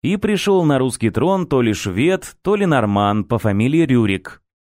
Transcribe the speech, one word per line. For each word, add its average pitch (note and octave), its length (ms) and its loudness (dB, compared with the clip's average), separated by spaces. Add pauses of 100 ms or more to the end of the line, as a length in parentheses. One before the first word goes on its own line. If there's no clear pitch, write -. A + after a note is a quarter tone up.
И G3+ 160 -2
пришел G3 480 0
на C#3+ 120 4
русский A#2+ 320 -2
трон F3 380 0
то C3 140 0
ли A2 120 2
швед, B2+ 680 -2
то G3+ 140 0
ли G3+ 100 0
норман G#2 600 0
по A#2 120 -2
фамилии A#2 480 0
Рюрик. A2 560 0 (260)